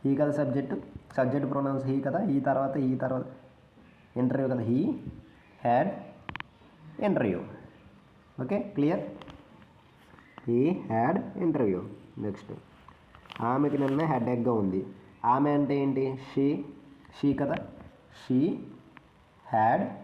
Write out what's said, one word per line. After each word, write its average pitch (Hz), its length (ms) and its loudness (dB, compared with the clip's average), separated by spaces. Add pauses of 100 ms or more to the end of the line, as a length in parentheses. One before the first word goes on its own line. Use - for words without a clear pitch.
He 139 160 2
కదా 147 100 4
సబ్జెక్ట్, 135 440 0 (420)
సబ్జెక్ట్ 131 340 0
ప్రొనౌన్స్ 135 340 -2
he 135 180 0
కదా, 170 200 0
ఈ 139 160 0
తర్వాత, 135 380 0
ఈ 131 180 2
తర్వాత 127 300 -4 (920)
ఇంటర్వ్యూ 127 300 2
కదా, 123 160 0
he 120 180 2 (880)
had 131 200 4 (1200)
interview. 117 320 2 (1000)
ఓకే, 185 180 -2
క్లియర్? 165 500 0 (1400)
He 120 200 4
had 160 760 0
interview. 113 360 2 (360)
నెక్స్ట్, - 360 -8 (880)
ఆమెకి 139 360 2
నిన్న 139 240 2
హెడేక్‌గా 123 520 2
ఉంది. 95 340 0 (380)
ఆమె 139 260 6
అంటే 143 260 2
ఏంటి? 135 420 0 (180)
She, 143 200 4 (560)
she 139 260 2
కదా, - 160 0 (560)
she 135 400 2 (1040)
had 117 260 6 (220)